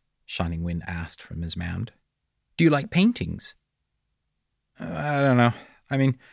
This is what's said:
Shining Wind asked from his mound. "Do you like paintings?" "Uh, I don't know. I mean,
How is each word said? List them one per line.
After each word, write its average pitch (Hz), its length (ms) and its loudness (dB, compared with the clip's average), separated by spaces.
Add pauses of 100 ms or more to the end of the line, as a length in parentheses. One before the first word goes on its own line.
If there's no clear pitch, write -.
(260)
Shining 82 360 -4
Wind 85 240 -4
asked 85 360 -10
from - 180 -10
his 85 160 -8
mound. 87 360 -6 (640)
"Do 165 60 4
you 160 60 6
like 143 200 0
paintings?" 175 640 0 (1200)
"Uh, - 60 -12
I 147 380 -2
don't 131 160 4
know. 120 160 4 (340)
I 139 80 -2
mean, 135 220 2 (140)